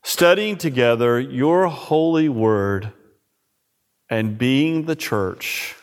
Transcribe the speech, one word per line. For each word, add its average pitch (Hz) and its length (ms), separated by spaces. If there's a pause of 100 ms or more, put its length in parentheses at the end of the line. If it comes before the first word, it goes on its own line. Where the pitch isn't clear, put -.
studying 190 540
together 120 600
your 139 500
holy 160 600
word, 107 640 (1200)
and 110 280
being 151 460
the 160 100
church - 880